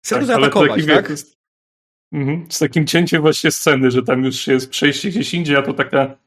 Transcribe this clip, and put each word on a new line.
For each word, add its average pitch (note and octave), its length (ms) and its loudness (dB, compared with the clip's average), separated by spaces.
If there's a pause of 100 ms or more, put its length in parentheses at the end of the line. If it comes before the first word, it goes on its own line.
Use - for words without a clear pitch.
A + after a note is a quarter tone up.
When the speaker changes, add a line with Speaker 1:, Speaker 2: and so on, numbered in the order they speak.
Speaker 1:
Chcę A#3+ 140 -2
go C#4 80 -2
Speaker 2:
Tak, A#3+ 80 2
ale C#3 140 4
to G3 100 2
Speaker 1:
zaatakować, D3+ 100 4
Speaker 2:
taki, D3 180 0
Speaker 1:
tak? D3+ 220 2
Speaker 2:
wie-, D3+ 80 -6
z-, - 200 -18 (760)
mhm, D3+ 380 -4
z - 80 -8
takim D#3 280 0
cięciem E3+ 340 2
właśnie D3+ 300 2
sceny, C3 400 2
że B2 120 0
tam B2+ 200 0
już C3 240 -4
jest C3 220 0
przejście D3 400 -2
gdzieś G#3 240 -4
indziej, D#3+ 220 0
a C#3 60 4
to - 120 -4
taka C3+ 420 -2 (120)